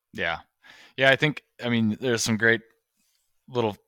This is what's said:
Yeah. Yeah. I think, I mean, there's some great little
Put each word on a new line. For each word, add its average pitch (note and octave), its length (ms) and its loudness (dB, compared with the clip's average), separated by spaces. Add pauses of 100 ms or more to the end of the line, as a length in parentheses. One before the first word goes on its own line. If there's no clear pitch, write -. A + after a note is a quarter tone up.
(140)
Yeah. E2+ 260 -6 (560)
Yeah. C3+ 140 4
I C3 80 4
think, D3+ 260 -2 (180)
I A#2+ 80 -6
mean, A2 300 2
there's A#2 240 -2
some A2+ 140 0
great A2+ 240 2 (880)
little A2+ 260 -2 (120)